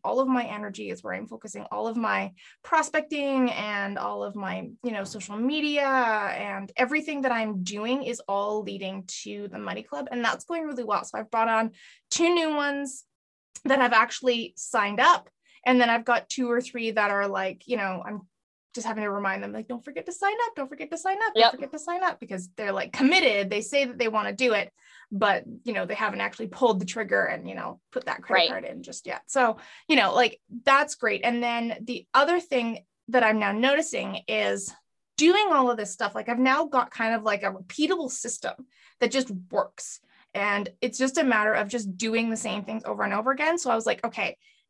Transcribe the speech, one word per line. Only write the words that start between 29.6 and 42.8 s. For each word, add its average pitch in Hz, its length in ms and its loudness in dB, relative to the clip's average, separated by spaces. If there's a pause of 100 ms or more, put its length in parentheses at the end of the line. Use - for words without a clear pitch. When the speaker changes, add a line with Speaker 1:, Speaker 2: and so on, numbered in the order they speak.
Speaker 1:
you 311 80 6
know, 202 180 6
like, - 260 4 (240)
that's 285 300 6
great. 214 300 -2
And 240 180 0
then 233 400 -2
the 233 320 -8
other 330 260 6
thing 233 440 -2 (240)
that 240 160 6
I'm 220 160 4
now 202 120 0
noticing 233 760 0
is 202 440 -2 (440)
doing 381 340 6
all 269 200 6
of 240 60 0
this 208 160 -6
stuff. 202 220 -4
Like, 220 140 -4
I've 233 100 0
now 262 280 4
got 277 240 2
kind 226 240 0
of, 214 100 -4
like, 202 180 0
a 190 100 -2
repeatable 294 580 -2
system - 420 -6 (480)
that 240 100 2
just 254 200 -2 (200)
works. - 500 -4 (320)
And 202 360 -2 (120)
it's 247 180 -2
just 262 200 2
a 320 60 2
matter 214 300 4
of 208 140 0
just 202 280 -6
doing 226 340 0
the 226 60 -2
same 208 280 -6
things 220 200 -8